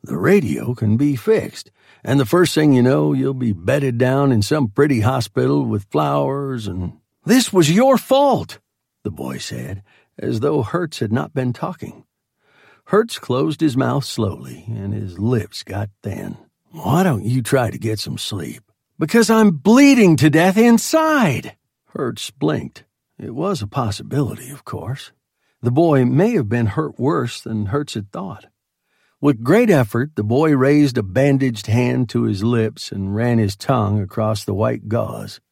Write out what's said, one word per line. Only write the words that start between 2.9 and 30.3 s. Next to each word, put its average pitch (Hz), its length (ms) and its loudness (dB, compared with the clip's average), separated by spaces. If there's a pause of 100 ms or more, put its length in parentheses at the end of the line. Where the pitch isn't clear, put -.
you'll 135 180 0
be 123 220 -2
bedded 123 420 -2
down 131 340 2
in 110 120 2
some 147 260 0
pretty 139 320 2
hospital 131 640 0
with 107 260 -4
flowers 139 800 -4
and" 90 240 -8 (320)
"This 226 300 2
was 165 180 4
your 254 240 4
fault," 269 600 2 (440)
the - 80 -8
boy 65 280 -10
said, 62 440 -10 (360)
as 117 220 -4
though 147 220 0
Hertz 165 360 -6
had 107 120 -4
not 127 220 -4
been 127 220 -4
talking. - 500 -12 (840)
Hertz 226 300 0
closed 147 440 -2
his 131 160 0
mouth 127 260 0
slowly, 65 640 -6
and 104 240 -8
his 98 260 -8
lips 113 440 -2
got 101 260 -8 (140)
thin. 95 340 -10 (360)
"Why 160 300 0
don't 135 220 0
you 123 160 0
try 120 300 0
to - 80 -12
get 107 200 -4
some - 200 -8
sleep?" - 520 -10 (280)
"Because 226 320 2
I'm 220 220 6
bleeding 220 640 6
to 156 120 4
death 180 300 4
inside." 240 1000 2 (380)
Hertz - 360 -8
blinked. - 540 -6 (340)
It - 160 -12
was 160 280 -4
a 104 40 -8
possibility, 123 840 -6
of 143 160 -20
course. - 460 -12 (500)
The 117 80 0
boy 143 340 4
may 156 280 2
have 131 180 -2
been 120 160 0
hurt 139 320 -6
worse 127 420 -2
than 107 260 -6
Hertz 147 280 -4
had 104 180 -10
thought. 92 340 -12 (760)
With 131 220 0
great 214 280 4
effort, 135 460 0
the 104 60 -4
boy 143 320 2